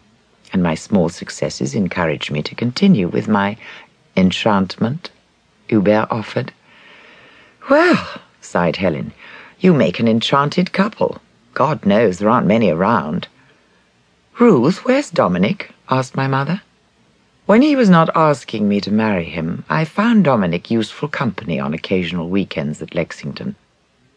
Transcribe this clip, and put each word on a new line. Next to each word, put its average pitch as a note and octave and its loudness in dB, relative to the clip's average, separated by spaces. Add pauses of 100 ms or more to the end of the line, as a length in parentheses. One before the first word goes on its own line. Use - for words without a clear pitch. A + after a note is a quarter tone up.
(520)
and F#2 0
my E2 0
small E2+ 0
successes - -6
encourage F2 -2
me D2+ -4
to - -10
continue B2 2
with G#2+ -4
my G#2 0 (580)
enchantment," G2 0 (560)
Hubert G#2+ 2
offered. A#2+ -6 (1160)
"Well," D#4 2 (200)
sighed F2 -2
Helen, D#2+ -2 (480)
"you F#3 4
make - 0
an A#2 2
enchanted C#3+ 0 (100)
couple. - -4 (320)
God D3+ -2
knows G2+ 2
there G2+ 0
aren't A2 2
many A#2 2
around." E2 0 (1120)
"Ruth, F3+ 4
where's C4+ 0 (140)
Dominic?" F#3 -2 (180)
asked C3 -2
my C3+ -2
mother. C#3 -2 (840)
"When G#3+ 4
he D4 4
was A#3 4
not E3 6 (200)
asking A2+ -2
me G2+ 2
to F#2+ -6
marry G#2+ 0 (140)
him, E2 -6
I D#3 0
found G#3 2
Dominic F#2+ 0
useful A2+ -4
company A2+ -6
on C#2 -4
occasional F2 -4
weekends D#2 -4
at D#2 -14
Lexington." - -8 (600)